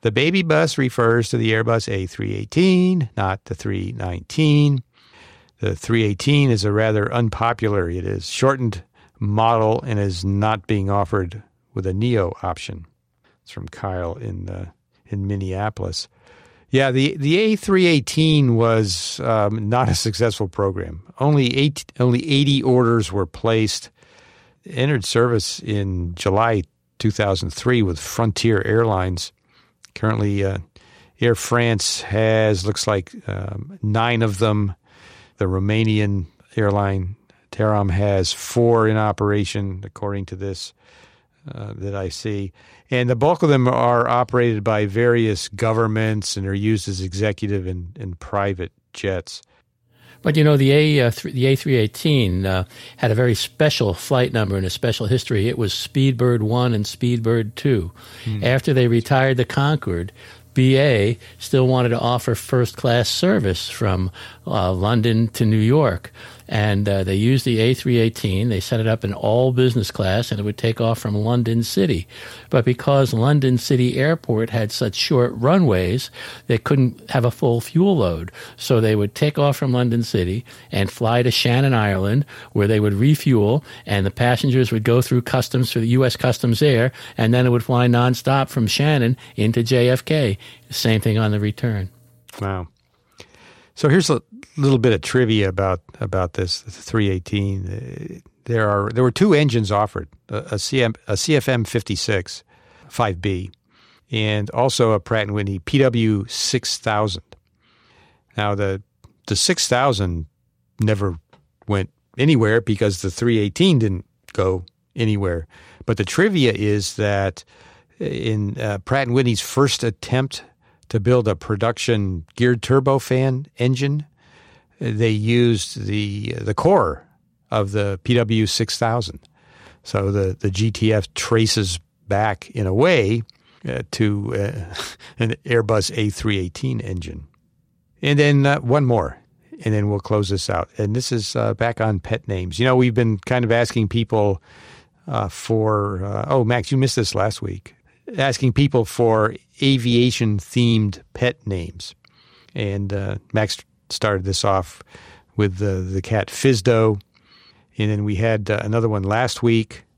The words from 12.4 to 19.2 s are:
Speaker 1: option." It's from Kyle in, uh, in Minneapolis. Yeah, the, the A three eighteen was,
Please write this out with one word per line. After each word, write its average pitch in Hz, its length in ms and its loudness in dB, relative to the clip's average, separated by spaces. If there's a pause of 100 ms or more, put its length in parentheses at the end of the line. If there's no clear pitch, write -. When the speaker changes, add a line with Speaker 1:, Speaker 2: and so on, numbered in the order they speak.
Speaker 1:
option." 85 420 -8 (580)
It's - 100 -20
from 90 160 -14
Kyle 90 480 -8
in, 92 340 -10
uh, 92 200 -12 (360)
in 98 200 -6
Minneapolis. 95 800 -6 (640)
Yeah, 135 200 2
the, 135 260 0
the 151 220 0
A 220 180 2
three 190 300 2
eighteen 151 680 4
was, 113 640 0